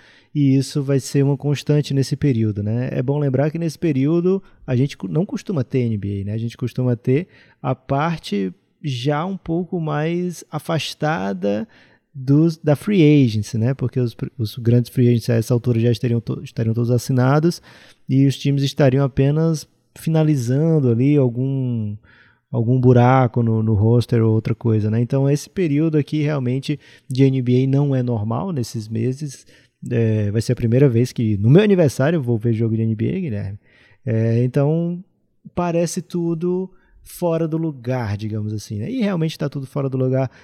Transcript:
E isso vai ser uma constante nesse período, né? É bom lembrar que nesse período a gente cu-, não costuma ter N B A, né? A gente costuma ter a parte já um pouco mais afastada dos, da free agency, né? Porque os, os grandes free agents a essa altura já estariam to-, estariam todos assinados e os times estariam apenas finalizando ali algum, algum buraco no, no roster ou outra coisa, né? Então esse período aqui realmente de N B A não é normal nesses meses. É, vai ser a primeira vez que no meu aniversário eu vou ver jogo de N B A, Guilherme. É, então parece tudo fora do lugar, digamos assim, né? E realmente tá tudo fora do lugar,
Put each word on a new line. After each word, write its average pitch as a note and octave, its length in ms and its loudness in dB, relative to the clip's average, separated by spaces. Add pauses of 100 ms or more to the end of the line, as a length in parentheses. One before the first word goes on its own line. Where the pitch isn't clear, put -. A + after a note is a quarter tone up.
(340)
E C#3 240 4
isso C3+ 240 -2
vai C3+ 180 0
ser C#3 240 0
uma C#3 140 0
constante C#3+ 560 -2
nesse C3+ 220 0
período, A2 480 0
né? A#2 280 -4
É C#3 120 -4
bom C#3 160 -2
lembrar C#3+ 320 0
que E3 80 -8
nesse E3 180 -4
período E3+ 640 0 (240)
a B2+ 100 -2
gente C3 220 0
cu-, G3 100 -10
não E3 160 0
costuma G3 400 -6
ter C3 160 -2
N A#2 200 -2
B G2+ 220 -6
A, F#2+ 40 -8
né? G#2 80 -6
A A2 40 -6
gente A2+ 200 -8
costuma B2 380 -2
ter C3 320 0 (340)
a C3 140 -4
parte E3+ 760 -4 (300)
já C#3+ 420 -2
um F#3+ 140 -6
pouco F3 420 -6
mais E3 680 -4
afastada F#3 1160 -4 (440)
dos, D3 460 2
da D3+ 180 2
free D3+ 480 4
agency, G#2+ 360 -2
né? B2 160 0
Porque C3 240 -4
os, A#2+ 180 -2 (180)
os A2 220 -6
grandes A#2 320 2
free A#2+ 200 2
agents A#2+ 200 0
a A#2+ 60 2
essa A#2 180 0
altura A#2 260 0
já A#2 120 2
estariam A#2 280 0
to-, B2+ 240 -8
estariam A2+ 300 -4
todos A#2 160 -2
assinados C3+ 720 2 (480)
e C3+ 160 4
os C3+ 100 2
times C#3 280 0
estariam C#3 420 2
apenas D3+ 640 0 (280)
finalizando D3+ 920 2
ali B2+ 260 2
algum, B2+ 800 -2 (560)
algum A#2 280 2
buraco B2 640 6
no, A2 180 2
no A2 120 2
roster A2+ 500 2
ou A2 100 4
outra A2 220 0
coisa, G#2+ 340 0
né? A2 100 0
Então C3+ 300 0
esse C#3+ 200 -2
período D#3 480 0
aqui D3+ 240 -2
realmente C#3 580 -2 (280)
de C3+ 160 2
N C3+ 180 4
B B2 220 2
A C3+ 40 0
não C#3 280 2
é B2+ 60 0
normal A#2+ 500 -4
nesses A#2 360 -6
meses. B2+ 580 -6 (460)
É, A2 400 0
vai A2+ 100 0
ser B2+ 120 0
a - 20 0
primeira B2 340 4
vez A#2+ 220 2
que G#2+ 260 -2
no G#2 140 4
meu F#3 120 8
aniversário F3 540 2
eu D3 60 -4
vou A#2+ 140 -2
ver A2+ 160 0
jogo A2+ 220 0
de A2+ 60 -2
N A2+ 140 0
B A2+ 140 -2
A, F#3+ 100 -4
Guilherme. G#2 400 -8 (440)
É, A2+ 400 0
então D#3+ 600 -2 (500)
parece F3 480 -2
tudo F3 720 -4 (360)
fora E3 400 -2
do D#3 100 -2
lugar, B2+ 600 -4
digamos G#2+ 360 -6
assim, G#2+ 260 -8
né? A#2 120 -6
E C4 100 -4
realmente F3 360 -2
tá D#3 120 -4
tudo C#3 160 -10
fora C#3 240 -4
do C3 80 -4
lugar, C3 320 0 (140)